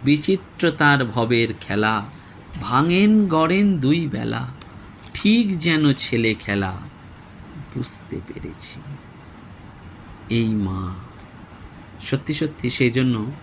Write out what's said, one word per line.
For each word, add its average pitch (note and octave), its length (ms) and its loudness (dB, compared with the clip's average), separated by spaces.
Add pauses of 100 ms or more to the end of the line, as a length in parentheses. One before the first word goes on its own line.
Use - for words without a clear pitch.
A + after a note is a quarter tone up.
বিচিত্র D#3+ 640 2
তার C#3+ 340 4
ভবের A#2 440 2 (120)
খেলা, G#2+ 440 0 (560)
ভাঙেন F#3+ 680 4
গড়েন F3 520 2
দুই D3+ 300 2
বেলা, A#2 400 -4 (680)
ঠিক G#3 440 4
যেন D#3 340 2
ছেলে A2+ 420 0
খেলা, G2 420 -2 (960)
বুঝতে - 520 -8
পেরেছি।" - 540 -14 (1500)
এই A2+ 260 2
মা F#2+ 400 -2 (1080)
সত্যি C#3+ 320 -4
সত্যি D3 360 -4
সেই B2 200 2
জন্য A#2+ 360 0 (160)